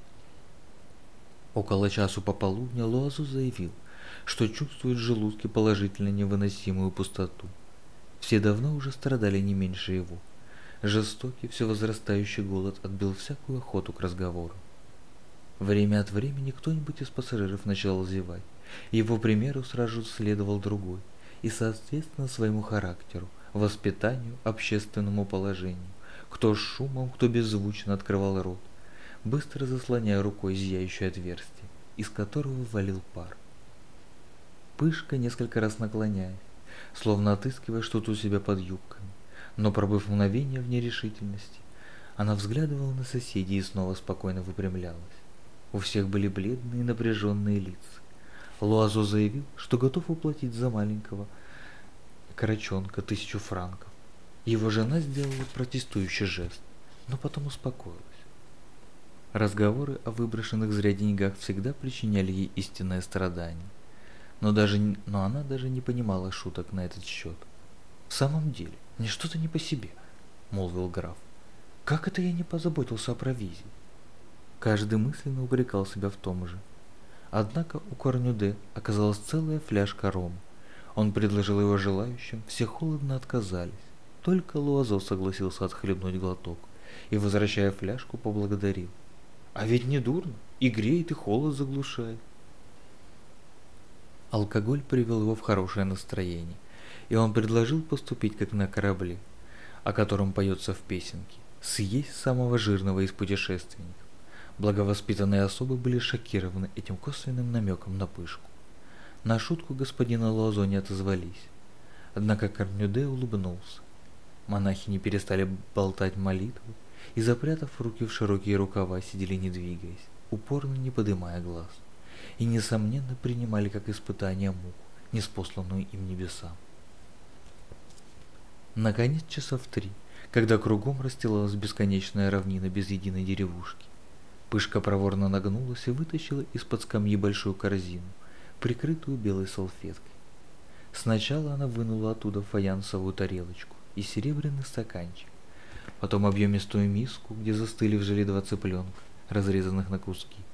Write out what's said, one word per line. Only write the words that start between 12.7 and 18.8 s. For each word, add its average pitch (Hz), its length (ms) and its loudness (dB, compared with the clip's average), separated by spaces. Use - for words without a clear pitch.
отбил 98 280 0
всякую 131 460 -6
охоту 98 340 -2
к - 80 -10
разговору. 87 540 -2
Время 104 420 6
от 101 120 0
времени 135 400 0
кто-нибудь 151 480 -2
из 131 80 -6
пассажиров 101 580 -2
начинал 95 400 2
зевать, 92 360 -2